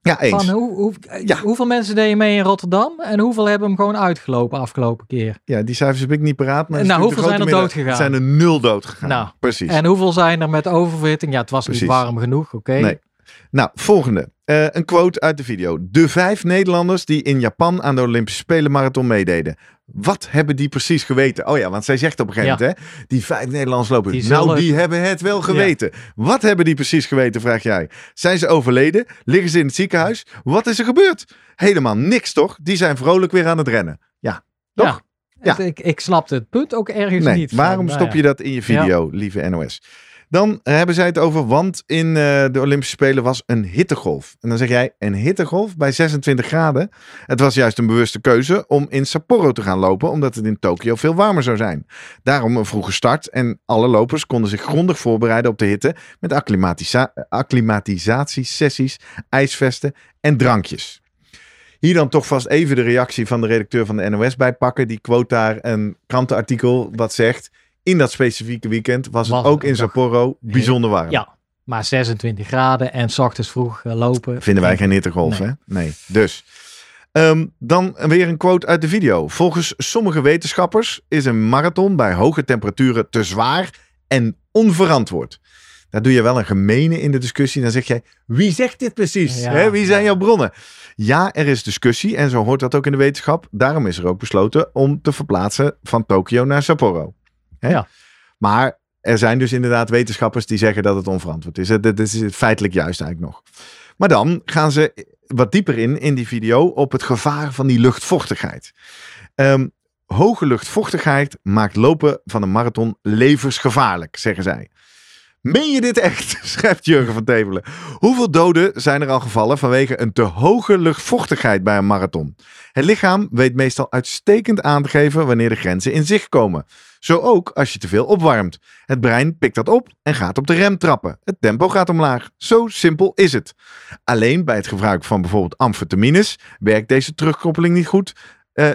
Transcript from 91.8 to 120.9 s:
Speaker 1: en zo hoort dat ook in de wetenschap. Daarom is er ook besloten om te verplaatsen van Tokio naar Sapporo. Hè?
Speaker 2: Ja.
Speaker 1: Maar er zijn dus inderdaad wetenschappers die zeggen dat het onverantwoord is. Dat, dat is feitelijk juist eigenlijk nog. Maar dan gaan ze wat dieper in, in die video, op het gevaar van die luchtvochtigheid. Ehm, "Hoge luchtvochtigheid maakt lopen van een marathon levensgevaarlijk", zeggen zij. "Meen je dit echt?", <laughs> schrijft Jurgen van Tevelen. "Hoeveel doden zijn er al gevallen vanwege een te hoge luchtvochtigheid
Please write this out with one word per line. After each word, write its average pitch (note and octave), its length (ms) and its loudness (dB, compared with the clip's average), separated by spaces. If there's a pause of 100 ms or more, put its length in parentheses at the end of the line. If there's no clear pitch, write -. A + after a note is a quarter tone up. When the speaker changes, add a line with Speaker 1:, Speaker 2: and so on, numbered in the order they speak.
Speaker 1:
en D3 120 2
zo A#2+ 140 0
hoort C3 160 0
dat B2+ 160 -2
ook C#3 100 0
in C#3+ 60 0
de C#3 60 0
wetenschap. C#3 540 0
Daarom C3 360 0
is F2 100 -4
er F2 100 -4
ook F2+ 120 -2
besloten G#2+ 560 0
om C#3 260 2
te D3+ 100 0
verplaatsen C#3+ 720 -2
van A2 220 -2
Tokio G#2+ 400 2
naar C#3+ 180 0
Sapporo. F#2+ 500 0 (460)
Hè? A#2+ 100 -2
Speaker 2:
Ja. C#3+ 180 0 (500)
Speaker 1:
Maar A2 420 0 (220)
er A#2 160 2
zijn A#2 220 2
dus B2 140 0
inderdaad A#2+ 360 0
wetenschappers A2+ 560 0
die A2+ 120 -2
zeggen G#2 260 2
dat G2 120 2
het F#2+ 120 -4
onverantwoord E2+ 500 -6
is. F#2 100 -4
Dat, G#2+ 160 2
dat G#2+ 160 2
is A2 320 -2
feitelijk G#2 420 0
juist F2 280 -2
eigenlijk E2 300 -10
nog. - 100 -20 (560)
Maar G3 120 2
dan C#3+ 360 2
gaan D#3 260 0
ze D3+ 220 0 (340)
wat B2 240 0
dieper F3 260 0
in, A#2+ 220 -2
in C#3+ 160 0
die A#2+ 120 -4
video, A#2 400 2
op C#3 240 -2
het C3 120 -4
gevaar D3 500 -4
van C3+ 140 -2
die B2 120 4
luchtvochtigheid. - 920 0 (600)
Ehm, C3+ 320 2 (380)
"Hoge F#3 400 2
luchtvochtigheid C#3+ 1000 -2
maakt G2+ 320 0
lopen C#3+ 500 2
van G#2+ 160 -4
een F#2+ 100 -2
marathon A2+ 500 -2
levensgevaarlijk", A#2 1160 0
zeggen F#2+ 260 -4
zij. C2+ 260 -6 (720)
"Meen C4+ 300 0
je C4+ 100 2
dit A#3+ 160 -2
echt?", - 440 -2
<laughs> - 120 -12
schrijft - 320 0
Jurgen C3 280 2
van A2+ 100 -4
Tevelen. G#2+ 400 0 (300)
"Hoeveel A#3+ 380 2
doden E3+ 400 4 (100)
zijn C#3+ 200 0
er C#3 80 -2
al C3 100 0
gevallen A#2 380 0
vanwege C3 440 0
een B2 120 -2
te - 80 2
hoge D#3+ 560 2
luchtvochtigheid D3+ 840 0